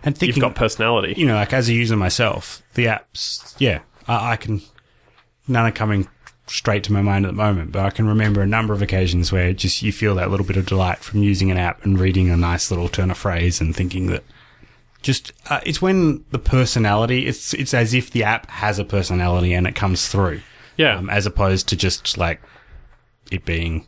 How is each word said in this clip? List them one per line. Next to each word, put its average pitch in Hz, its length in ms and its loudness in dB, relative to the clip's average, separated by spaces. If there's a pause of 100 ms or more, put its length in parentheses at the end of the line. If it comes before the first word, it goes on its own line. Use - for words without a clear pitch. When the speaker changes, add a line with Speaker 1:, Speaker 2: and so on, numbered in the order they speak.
Speaker 1:
And 139 140 -2
thinking, 170 180 0
Speaker 2:
you've 135 60 2
got 117 140 0
personality. 110 600 0
Speaker 1:
you 170 80 2
know, 120 100 4
like, 104 180 0
as 123 160 2
a 117 40 2
user 117 220 2
myself, 101 640 -2 (120)
the 120 140 0
apps, - 720 -6
yeah, 107 200 0 (300)
I, 117 220 0
I 113 40 0
can, 107 260 -6 (880)
none 117 180 2
are 113 60 2
coming 107 360 0 (420)
straight 101 360 -2
to 104 80 -2
my 101 80 2
mind 98 240 2
at 92 40 -2
the 92 80 -6
moment, 98 340 0
but 98 140 -2
I 98 60 2
can 110 160 0
remember 107 340 2
a 98 60 2
number 110 260 0
of 101 80 -2
occasions 90 500 0
where 90 220 2
just - 280 -2
you 107 100 -2
feel 104 240 0
that 90 160 -2
little 98 140 0
bit 95 120 -2
of 92 80 0
delight 92 340 0
from 104 240 -2
using 95 280 2
an 92 60 0
app 87 280 -2
and 95 140 4
reading 92 300 4
a 87 80 4
nice 85 340 0
little 87 180 -2
turn 92 220 0
of 90 60 -6
phrase 87 440 0
and 80 140 0
thinking 92 320 -2
that 90 160 -4 (760)
just, - 300 -2 (180)
uh, 143 160 0
it's - 160 -2
when 185 500 2
the - 80 -4
personality, 120 880 2
it's, - 260 -6
it's - 200 -4
as 117 200 2
if 127 180 0
the 113 120 0
app 110 260 -2
has 104 300 -2
a 101 40 -2
personality 90 680 0
and 90 140 2
it - 80 -4
comes 92 340 0
through. 90 320 0 (340)
Speaker 2:
Yeah. 131 220 4
Speaker 1:
Um, 92 120 -6
as 101 160 0
opposed 95 440 0
to 92 80 0
just, - 400 -2
like, 85 240 -2 (880)
it 95 140 -8
being 82 420 -4